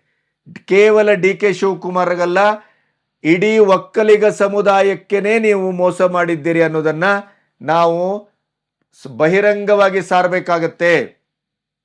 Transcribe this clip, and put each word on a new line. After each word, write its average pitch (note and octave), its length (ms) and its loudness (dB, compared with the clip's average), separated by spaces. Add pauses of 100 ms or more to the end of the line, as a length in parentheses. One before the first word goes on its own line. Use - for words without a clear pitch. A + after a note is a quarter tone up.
(640)
ಕೇವಲ G#3 460 4
ಡಿ F#3+ 220 0
ಕೆ G3+ 200 -2
ಶಿವಕುಮಾರ್ಗಲ್ಲ, F3 840 -2 (880)
ಇಡೀ F#3+ 340 2
ಒಕ್ಕಲಿಗ G#3 680 2
ಸಮುದಾಯಕ್ಕೇನೆ G3+ 1120 0
ನೀವು G3 320 -2
ಮೋಸ F3+ 300 -2
ಮಾಡಿದ್ದೀರಿ E3+ 600 -2
ಅನ್ನೋದನ್ನ D#3 420 -2 (580)
ನಾವು E3+ 680 -2 (720)
ಸ್-, C#3 40 -16
ಬಹಿರಂಗವಾಗಿ G3 920 0
ಸಾರಬೇಕಾಗತ್ತೆ. F3 1160 -2 (680)